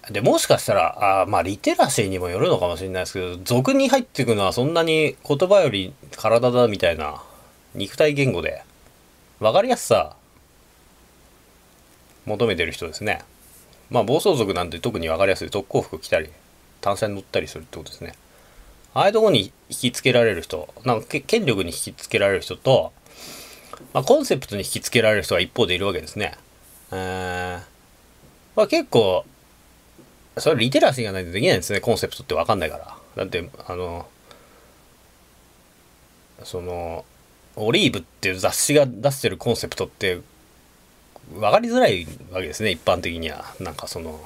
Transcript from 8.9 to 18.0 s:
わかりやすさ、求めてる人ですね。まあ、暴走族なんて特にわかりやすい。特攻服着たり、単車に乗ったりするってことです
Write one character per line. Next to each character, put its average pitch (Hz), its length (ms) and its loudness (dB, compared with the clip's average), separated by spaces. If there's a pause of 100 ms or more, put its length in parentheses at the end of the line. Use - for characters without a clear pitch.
わ 110 140 4
か 185 80 6
り 254 80 2
や 240 80 2
す - 80 -8
さ、 - 300 2 (2000)
求 104 220 0
め 98 80 0
て 85 100 -2
る 80 60 -4
人 85 160 -10
で - 80 -12
す - 80 -12
ね。 104 180 -4 (680)
ま 120 80 2
あ、 107 40 4
暴 117 120 0
走 175 200 4
族 98 200 0
な 87 80 -2
ん 82 80 -8
て 85 80 -10
特 110 180 -4
に 82 100 -4
わ 80 120 0
か 98 80 4
り - 20 4
や 92 60 4
す 85 100 -8
い。 - 60 -10
特 101 160 -4
攻 - 160 0
服 - 160 -10
着 - 100 -14
た 85 100 2
り、 78 120 -10 (500)
単 101 160 -2
車 107 100 -2
に 101 60 -4
乗 98 80 -10
っ - 20 -16
た - 160 -4
り 85 80 -6
す - 120 -14
る 80 40 -16
っ - 40 -20
て 82 100 -16
こ 80 60 -14
と - 80 -18
で - 60 -20
す - 40 -16